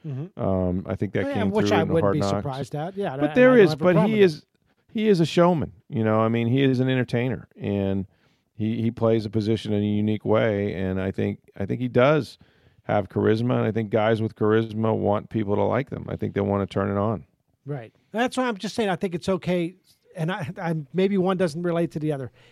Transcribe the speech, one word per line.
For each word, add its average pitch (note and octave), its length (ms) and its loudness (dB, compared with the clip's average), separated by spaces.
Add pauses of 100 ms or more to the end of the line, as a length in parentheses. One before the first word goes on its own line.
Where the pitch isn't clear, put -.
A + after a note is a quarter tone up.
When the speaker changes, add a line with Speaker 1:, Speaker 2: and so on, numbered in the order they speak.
Speaker 1:
Mm-hmm. C#3+ 340 -10
Speaker 2:
Um, F#2 460 0
I G2+ 80 -4
think G2+ 180 -4
that G2+ 140 -2
Speaker 1:
Yeah, - 60 -4
Speaker 2:
came G3 180 -2
Speaker 1:
which G#3 160 0
Speaker 2:
through G3+ 100 2
Speaker 1:
I D#3+ 40 2
Speaker 2:
in D#3 80 -2
the D3+ 60 0
Speaker 1:
wouldn't E3 100 2
Speaker 2:
Hard G3 80 4
Speaker 1:
be D3+ 80 0
Speaker 2:
Knocks. G2 160 0
Speaker 1:
surprised C3+ 380 -8
at. E3+ 220 -8
Yeah, E3 200 -6
Speaker 2:
But D3 140 -2
Speaker 1:
and - 60 -4
Speaker 2:
there B3+ 140 6
Speaker 1:
I B3 60 6
don't G#3 80 10
Speaker 2:
is, D#3 60 6
Speaker 1:
have C#3+ 100 -4
a - 20 -6
Speaker 2:
but F3+ 100 4
Speaker 1:
problem G#3+ 220 4
Speaker 2:
he G3+ 60 6
Speaker 1:
with F#3 100 6
Speaker 2:
is, D3+ 140 -12 (480)
he A3 160 0
is F#3 100 6
a E3 60 4
showman. E3+ 480 2 (160)
You A2 160 -2
know, A2 160 4
I A2 80 2
mean, A#2 180 0
he C3+ 160 2
is C3 160 2
an C3 100 0
entertainer, B2 580 -2 (120)
and G2 480 -2 (480)
he, A2 260 -4
he A2+ 80 0
plays A2+ 360 0
a G#2+ 40 -6
position G#2+ 440 -2
in G#2 100 0
a - 20 0
unique G#2 380 -2
way. G#2 500 0
And F#2 260 -4
I F#2+ 120 -4
think, G#2 280 -4 (180)
I G2+ 80 -6
think A#2+ 160 -6
he B2+ 80 -6
does B2+ 480 2 (460)
have G#2 260 -2
charisma, A2 480 2
and A#2 80 0
I A2 60 -2
think G#2+ 180 -4
guys A2 320 2
with A2 140 -4
charisma A2 640 0
want G2+ 320 -2
people G#2 260 -2
to G2+ 80 0
like G#2 260 -2
them. - 180 -10
I - 80 -8
think G2+ 200 -6
they G2+ 60 -2
wanna G2+ 260 -2
turn G2+ 220 -2
it G2+ 80 -2
on. G2+ 280 -2 (400)
Speaker 1:
Right. C3+ 280 -12 (200)
That's A#3+ 240 -2
why B3+ 80 -2
I'm A3+ 120 -4
just F#3+ 180 -10
saying A3 140 -2
I F3 60 0
think F3 180 -2
it's - 160 -4
okay, F3+ 460 -2 (400)
and E3 160 -2
I, F#3+ 160 -6 (140)
I, E3 140 -2 (180)
maybe F#3+ 240 2
one F#3 200 2
doesn't E3+ 260 -2
relate E3+ 280 0
to D#3+ 80 -6
the D3+ 120 -4
other. C3+ 200 -8 (200)